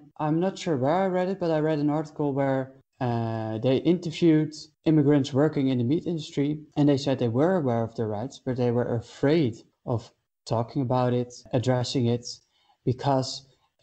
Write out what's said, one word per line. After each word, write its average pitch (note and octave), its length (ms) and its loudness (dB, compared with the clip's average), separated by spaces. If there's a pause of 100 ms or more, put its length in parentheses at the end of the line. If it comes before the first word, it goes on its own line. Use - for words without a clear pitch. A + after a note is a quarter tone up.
(180)
I'm D#3 220 0
not F#3+ 180 -2
sure E3 200 -2
where D3+ 260 2
I F#3+ 40 0
read F3+ 200 0
it, F#3+ 140 -4
but E3+ 100 0
I D#3 80 2
read D#3 200 0
an D3 100 2
article D3+ 440 -2
where, C3+ 400 -2 (280)
uh, A2+ 560 -2
they B2+ 200 2
interviewed D#3 760 2 (300)
immigrants D3 480 4
working C#3+ 340 2
in C3 100 0
the A#2+ 60 0
meat D3 240 -2
industry, D3+ 540 -4 (160)
and D3 100 6
they C#3+ 100 4
said C3+ 220 -2
they B2 80 0
were D3 300 2
aware A#2+ 260 0
of A2+ 120 -6
their A#2 120 -2
rights, G#2+ 360 -6
but B2+ 120 -4
they B2 160 0
were A#2+ 240 0
afraid C#3 680 0 (240)
of A#2 240 -4 (360)
talking A#2+ 360 -2
about B2+ 320 0
it, B2 200 -4 (180)
addressing B2 560 0
it, A#2+ 180 0 (600)
because, C3 600 -2 (380)